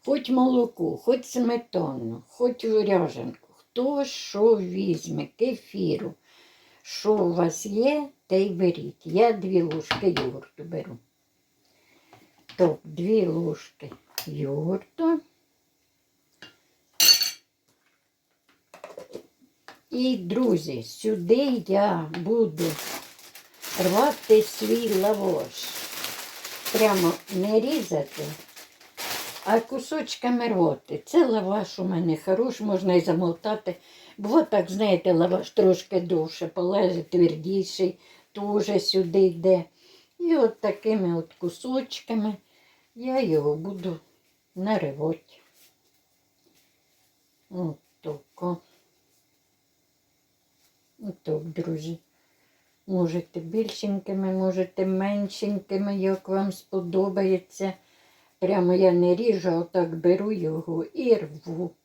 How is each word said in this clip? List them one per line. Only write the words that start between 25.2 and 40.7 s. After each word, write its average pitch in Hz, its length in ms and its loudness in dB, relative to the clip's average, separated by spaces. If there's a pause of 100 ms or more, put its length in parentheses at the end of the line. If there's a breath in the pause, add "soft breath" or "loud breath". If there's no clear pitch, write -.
Прямо 196 400 4 (220)
не 214 260 2
різати, 196 640 -4 (1200)
а 226 160 4
кусочками 247 880 -4
рвати. 165 580 0
Це 320 200 4
лаваш 208 520 -2
у 185 60 -4
мене 170 400 0
хороший, 214 420 0
можна 185 280 2
і 175 60 8
замолтати. 180 760 -2 (420 loud breath)
Бо 226 240 2
так, 185 280 0
знаєте, 190 420 2
лаваш 180 380 2
трошки 185 500 4
довше 170 460 -2
полежить, 180 640 0
твердіший, 180 880 0 (340 soft breath)
теж 208 520 0
сюди 190 360 2
йде. 185 440 4 (540 soft breath)
І 339 180 2
от 226 240 2
такими 202 580 0